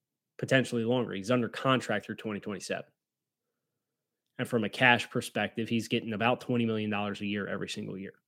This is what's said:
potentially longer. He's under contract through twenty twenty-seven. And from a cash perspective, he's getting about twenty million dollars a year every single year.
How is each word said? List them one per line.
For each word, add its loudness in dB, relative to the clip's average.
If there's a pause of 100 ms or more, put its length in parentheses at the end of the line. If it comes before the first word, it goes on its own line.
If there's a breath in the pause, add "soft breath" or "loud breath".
(380)
potentially 2
longer. 2
He's -4
under 4
contract 0
through -8
twenty -6
twenty-seven. -6 (1600)
And 0
from 2
a -2
cash 4
perspective, -2
he's 0
getting -2
about 2
twenty 2
million 0
dollars -2
a -4
year -2
every -6
single -8
year. -12 (120)